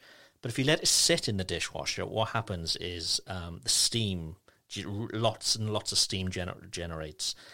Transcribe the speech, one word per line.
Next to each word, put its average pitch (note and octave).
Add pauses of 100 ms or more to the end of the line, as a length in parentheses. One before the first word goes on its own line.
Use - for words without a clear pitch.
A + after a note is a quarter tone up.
(420)
But A#2
if -
you C3
let D#3+
it E3
sit -
in G2+
the F#2
dishwasher, -
what G#2+
happens F2+
is, F2
um, F2
the -
steam, F#2 (320)
ge-, G2+
lots A2
and G#2+
lots -
of -
steam F#2+
gener-, F2+
generates. D#2+ (200)